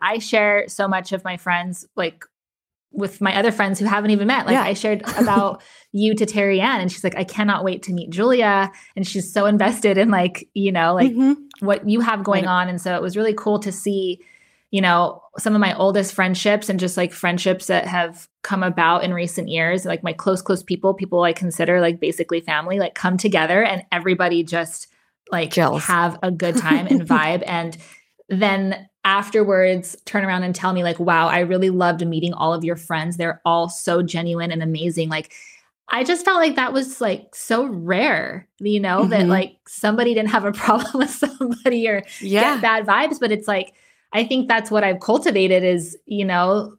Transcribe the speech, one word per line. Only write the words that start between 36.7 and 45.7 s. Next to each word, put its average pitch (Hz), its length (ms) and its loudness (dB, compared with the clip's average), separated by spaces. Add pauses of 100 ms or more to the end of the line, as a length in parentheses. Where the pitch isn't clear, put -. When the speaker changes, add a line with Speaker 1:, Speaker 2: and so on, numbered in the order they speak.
Speaker 1:
was, 262 300 -4
like, 208 320 -4
so 240 320 -2
rare, 185 800 -2 (100)
you 208 220 0
know, 190 260 2
that, 208 140 2
Speaker 2:
Mm-hmm. 180 100 4
Speaker 1:
like, 190 260 0 (120)
somebody 233 460 0
didn't 220 160 0
have 202 160 0
a 202 60 0
<laughs> - 120 -10
problem 240 340 0
with 285 120 0
somebody 240 800 -2
or 202 140 -2 (180)
Speaker 2:
Yeah. 214 380 2
Speaker 1:
get 202 40 -2
bad 220 240 2
vibes. 269 340 0
But 233 120 0
it's 214 140 -4
like, 190 280 -2 (400)
I 226 100 2
think 262 240 -2
that's 226 220 0
what 214 140 2
I've 185 160 0
cultivated 190 640 2
is, 175 440 0